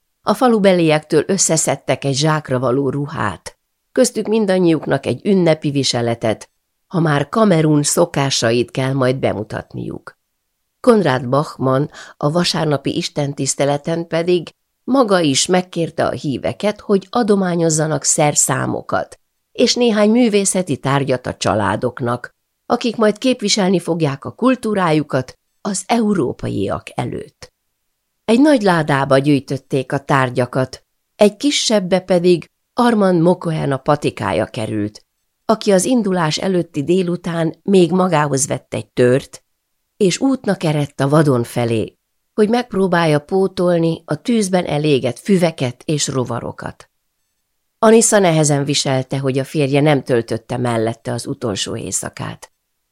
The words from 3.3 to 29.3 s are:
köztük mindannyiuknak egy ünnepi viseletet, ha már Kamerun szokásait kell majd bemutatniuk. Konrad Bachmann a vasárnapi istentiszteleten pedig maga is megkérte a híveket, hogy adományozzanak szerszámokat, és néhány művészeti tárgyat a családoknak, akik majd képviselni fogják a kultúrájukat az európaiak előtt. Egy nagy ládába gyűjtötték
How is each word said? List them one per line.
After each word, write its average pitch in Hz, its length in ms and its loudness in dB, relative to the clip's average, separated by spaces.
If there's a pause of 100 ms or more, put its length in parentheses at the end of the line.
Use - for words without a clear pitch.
köztük 220 340 0
mindannyiuknak 185 800 0
egy - 200 -2
ünnepi 170 440 2
viseletet, 117 800 -2 (360)
ha 170 140 -4
már 147 280 0
Kamerun 160 540 2
szokásait 135 880 0
kell 135 220 -4
majd 135 240 0
bemutatniuk. 113 1040 -8 (600)
Konrad 147 480 2
Bachmann 135 600 0 (280)
a 147 140 -2
vasárnapi 156 640 -2
istentiszteleten 143 1080 -4
pedig 170 480 -2 (300)
maga 226 360 2
is 143 260 0
megkérte 180 600 -2
a - 40 -2
híveket, 135 720 -4
hogy 196 300 -2
adományozzanak 170 920 0
szerszámokat, 127 1160 -2 (320)
és 240 220 0
néhány 214 360 2
művészeti 202 640 2
tárgyat 135 500 -2
a - 80 -4
családoknak, 110 960 -2 (360)
akik 240 300 -2
majd 214 220 2
képviselni 208 600 0
fogják 160 460 -2
a 120 100 -12
kultúrájukat 185 1000 0 (260)
az - 260 -8
európaiak 131 1080 -2
előtt. - 580 -10 (720)
Egy 233 160 2
nagy 285 220 4
ládába 151 560 2
gyűjtötték 139 760 -2